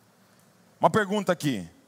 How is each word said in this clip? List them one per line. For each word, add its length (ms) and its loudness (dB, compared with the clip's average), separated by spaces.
Uma 100 4
pergunta 400 0
aqui. 400 -2